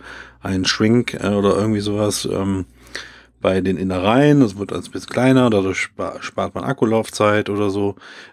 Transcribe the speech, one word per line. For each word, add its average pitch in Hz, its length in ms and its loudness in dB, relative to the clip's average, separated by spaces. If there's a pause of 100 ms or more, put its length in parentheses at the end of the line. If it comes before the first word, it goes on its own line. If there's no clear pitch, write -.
(400)
einen 92 260 -4
Shrink, 117 480 2
äh, - 160 -2
oder 101 260 2
irgendwie 104 240 0
sowas, 104 500 -2
ähm, 95 360 -2 (720)
bei 95 200 2
den 90 180 -2
Innereien. 113 640 4
Es 101 160 0
wird 98 140 -8
alles 90 160 -8
ein - 40 -16
bisschen - 180 -12
kleiner, 127 400 4
dadurch 95 280 2
spa-, - 440 -8
spart 95 320 -6
man - 100 -8
Akkulaufzeit 107 880 0
oder 104 200 0
so. 101 260 -2 (360)